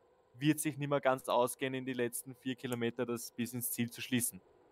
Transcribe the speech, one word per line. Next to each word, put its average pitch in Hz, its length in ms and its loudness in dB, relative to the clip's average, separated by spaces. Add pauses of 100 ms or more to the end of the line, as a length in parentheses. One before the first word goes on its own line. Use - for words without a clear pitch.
(380)
wird 151 220 4
sich 135 180 -2
nicht 143 100 -2
mehr 143 140 2
ganz 131 260 2
ausgehen, 123 460 2
in 131 100 -4
die 131 80 -4
letzten 123 420 -2
vier 131 200 -4
Kilometer 120 500 -2
das 117 280 -4
bis 120 200 -4
ins 120 180 -4
Ziel 117 200 -2
zu - 100 -14
schließen. 123 400 0 (320)